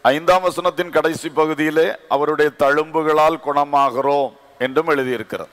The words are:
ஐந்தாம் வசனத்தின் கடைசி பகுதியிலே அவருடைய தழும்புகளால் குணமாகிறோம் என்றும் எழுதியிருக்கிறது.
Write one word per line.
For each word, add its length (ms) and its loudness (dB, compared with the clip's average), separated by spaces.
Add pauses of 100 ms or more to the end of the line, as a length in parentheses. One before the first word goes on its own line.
ஐந்தாம் 420 2
வசனத்தின் 460 -2
கடைசி 400 -2
பகுதியிலே 640 0 (140)
அவருடைய 480 0
தழும்புகளால் 880 2
குணமாகிறோம் 880 0 (260)
என்றும் 280 -2
எழுதியிருக்கிறது. 640 -4